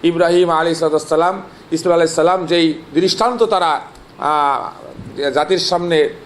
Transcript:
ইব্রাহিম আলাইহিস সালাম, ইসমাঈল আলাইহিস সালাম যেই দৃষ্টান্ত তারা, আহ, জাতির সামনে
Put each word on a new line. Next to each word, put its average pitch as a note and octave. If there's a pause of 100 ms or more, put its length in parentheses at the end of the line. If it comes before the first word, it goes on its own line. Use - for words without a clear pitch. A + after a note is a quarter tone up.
ইব্রাহিম E3+
আলাইহিস E3 (240)
সালাম, F3 (300)
ইসমাঈল E3+
আলাইহিস E3
সালাম F3
যেই E3 (200)
দৃষ্টান্ত A3
তারা, F3+ (380)
আহ, C#3+
জাতির D3+
সামনে E3+ (180)